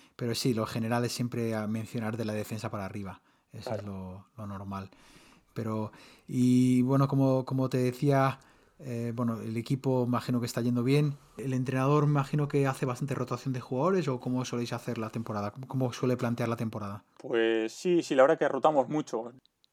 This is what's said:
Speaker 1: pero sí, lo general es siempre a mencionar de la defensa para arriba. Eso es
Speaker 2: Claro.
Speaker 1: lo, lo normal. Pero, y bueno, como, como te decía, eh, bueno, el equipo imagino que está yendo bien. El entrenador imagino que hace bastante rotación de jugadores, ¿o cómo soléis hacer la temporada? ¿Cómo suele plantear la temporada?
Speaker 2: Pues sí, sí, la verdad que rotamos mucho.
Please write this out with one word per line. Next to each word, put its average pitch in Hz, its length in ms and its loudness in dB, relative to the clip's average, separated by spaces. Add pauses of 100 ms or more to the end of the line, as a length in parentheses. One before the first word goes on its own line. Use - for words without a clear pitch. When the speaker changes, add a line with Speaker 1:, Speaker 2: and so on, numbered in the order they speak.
(160)
Speaker 1:
pero 120 180 -2
sí, 127 200 2
lo 110 120 0
general 120 380 -2
es 117 80 0
siempre 117 440 -2
a 107 120 -2
mencionar 110 480 -4
de 113 80 -2
la 107 100 -4
defensa 107 380 -6
para 104 140 -6
arriba. 95 360 -10 (300)
Eso 117 220 -10
es 101 80 -4
Speaker 2:
Claro. 98 40 -10
Speaker 1:
lo, 95 400 -10 (120)
lo 107 100 -10
normal. 98 420 -8 (640)
Pero, 110 380 -4 (340)
y 127 580 6
bueno, 135 240 4
como, 135 380 2
como 131 240 -2
te 131 80 0
decía, 135 640 2 (400)
eh, 117 360 -6
bueno, 117 260 -2
el 113 160 -6
equipo 127 480 0
imagino 123 340 0
que 117 60 -4
está 120 160 -2
yendo 123 220 2
bien. 143 340 2 (200)
El 135 160 -4
entrenador 131 500 2
imagino 147 460 2
que 139 180 2
hace 135 180 -2
bastante 131 300 -2
rotación 120 380 -4
de 127 80 -6
jugadores, 151 460 0
¿o 127 120 -2
cómo 127 260 -2
soléis 120 280 -4
hacer 117 240 -6
la 110 120 -4
temporada? 104 440 -4 (140)
¿Cómo 127 260 -2
suele 123 240 0
plantear 120 320 -2
la 113 80 -2
temporada? 107 460 -6 (140)
Speaker 2:
Pues 113 560 0
sí, 175 300 0
sí, - 120 -2
la 131 80 10
verdad 156 160 6
que 151 80 4
rotamos 135 420 4
mucho. 127 420 -4 (420)